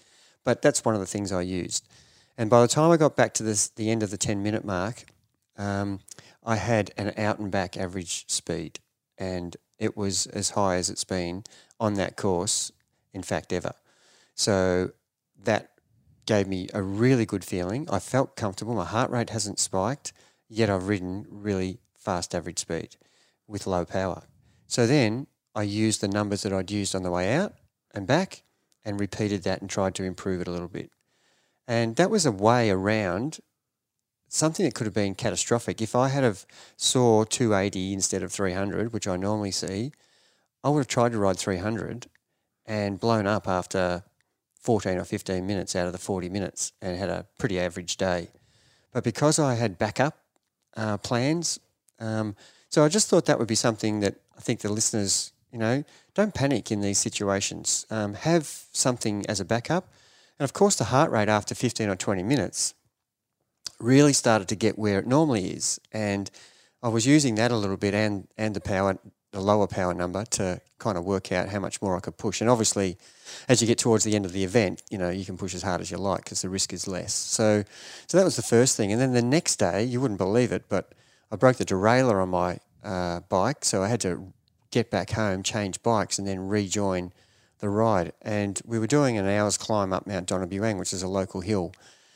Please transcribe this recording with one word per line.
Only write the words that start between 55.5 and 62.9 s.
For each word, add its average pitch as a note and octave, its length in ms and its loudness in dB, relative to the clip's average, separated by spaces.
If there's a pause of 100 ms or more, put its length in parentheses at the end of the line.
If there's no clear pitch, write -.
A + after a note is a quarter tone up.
you A#2+ 60 -12
know, A#2+ 260 0 (300)
don't G#3 200 0
panic C3 380 0
in G2+ 80 0
these G2+ 180 0
situations. G2 920 -2
Um, G#2 240 -4
have D#3+ 580 0
something A2 560 0
as G2+ 100 -2
a G2 60 -4
backup. A#2+ 440 -2 (480)
And D3 80 -2
of - 80 -4
course, G3+ 220 4
the A#2 120 0
heart C3 260 4
rate G#2 160 2
after G#2+ 260 2
fifteen A2+ 340 -2
or F#2+ 80 0
twenty F#2 280 -2
minutes A2+ 500 0 (1040)